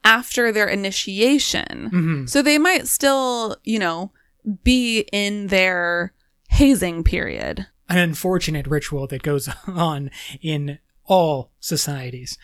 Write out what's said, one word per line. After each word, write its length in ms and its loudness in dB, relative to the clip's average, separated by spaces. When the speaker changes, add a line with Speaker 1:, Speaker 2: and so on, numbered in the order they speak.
Speaker 1:
after 480 2
their 160 2
initiation. 1200 0
Speaker 2:
Mm-hmm. 360 0
Speaker 1:
So 140 2
they 160 4
might 300 2
still, 760 0
you 160 -2
know, 320 -4
be 380 2
in 360 -2
their 680 0
hazing 540 4
period. 640 -2
Speaker 2:
An 80 0
unfortunate 720 0
ritual 400 -4
that 160 -8
goes 260 -2
<laughs> 80 -20
on 440 -2
in 380 -6
all 540 2
societies. 840 -8